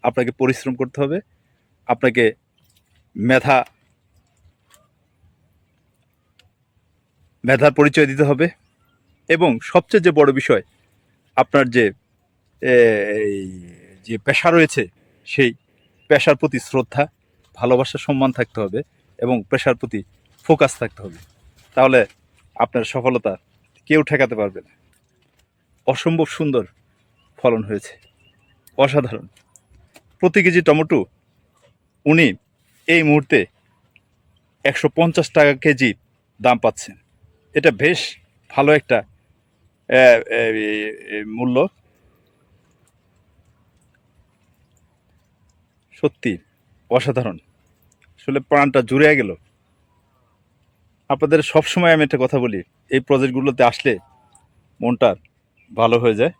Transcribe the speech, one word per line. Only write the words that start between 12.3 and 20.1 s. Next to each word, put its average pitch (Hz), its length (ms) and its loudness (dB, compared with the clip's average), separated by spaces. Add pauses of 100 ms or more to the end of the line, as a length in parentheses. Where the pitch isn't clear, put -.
এ, 127 120 -2 (440)
এই 98 440 -8 (440)
যে 113 140 -8
পেশা 139 320 0
রয়েছে, 156 360 2 (380)
সেই 123 300 0 (540)
পেশার 147 280 2
প্রতি 151 220 -4
শ্রদ্ধা, 135 480 -4 (480)
ভালোবাসা, 127 440 0
সম্মান 135 340 -2
থাকতে - 280 -6
হবে 98 220 -6 (360)
এবং 120 320 -2
পেশার 120 240 0
প্রতি 113 280 -10 (420)